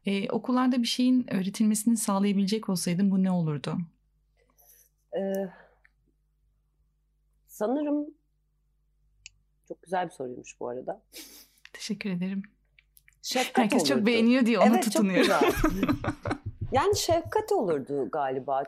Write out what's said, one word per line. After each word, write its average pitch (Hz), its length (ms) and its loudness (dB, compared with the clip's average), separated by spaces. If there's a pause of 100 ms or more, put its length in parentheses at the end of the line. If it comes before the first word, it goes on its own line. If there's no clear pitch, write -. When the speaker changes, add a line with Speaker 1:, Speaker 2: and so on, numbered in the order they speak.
Speaker 1:
E, 196 240 -2
okullarda 247 520 0
bir 233 60 0
şeyin 254 460 2
öğretilmesini 214 640 2
sağlayabilecek 202 720 0
olsaydın 185 420 0
bu 190 120 2
ne 185 80 2
olurdu? 160 460 -2 (1400)
Speaker 2:
Ee, - 20 -2 (2250)
sanırım 294 580 -4 (1600)
çok - 140 -14
güzel 180 240 -4
bir 160 60 -12
soruymuş 123 480 -14
bu 120 100 -8
arada. 147 320 -10 (720)
Speaker 1:
Teşekkür - 360 -8
ederim. 190 320 -6 (800)
Speaker 2:
Şefkat - 420 -4
Speaker 1:
Herkes 240 200 2
çok 277 140 2
Speaker 2:
olurdu. 214 100 0
Speaker 1:
beğeniyor 240 380 4
diye 220 140 4
onu 196 80 8
Speaker 2:
Evet, 330 160 6
çok 220 100 -2
Speaker 1:
tutunuyorum. 190 300 2
Speaker 2:
güzel. - 280 4
Speaker 1:
<laughs> 294 420 0 (800)
Speaker 2:
Yani 359 240 2
şefkat 427 560 -2
olurdu 143 600 -2
galiba. 135 560 -4